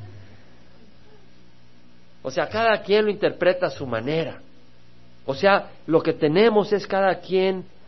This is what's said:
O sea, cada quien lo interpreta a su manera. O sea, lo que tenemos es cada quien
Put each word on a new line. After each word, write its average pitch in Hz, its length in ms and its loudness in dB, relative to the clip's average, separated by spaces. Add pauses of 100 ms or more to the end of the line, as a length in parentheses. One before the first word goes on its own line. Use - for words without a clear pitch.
(2250)
O 131 80 -8
sea, 151 180 -2
cada 220 340 2
quien 214 220 2
lo 214 60 2
interpreta 180 560 0
a 151 40 -2
su - 160 -10
manera. 123 540 -4 (880)
O 135 80 -4
sea, 196 380 2 (140)
lo 160 160 4
que 160 120 0
tenemos 196 580 4
es 196 140 -2
cada 190 340 0
quien 185 460 -2 (220)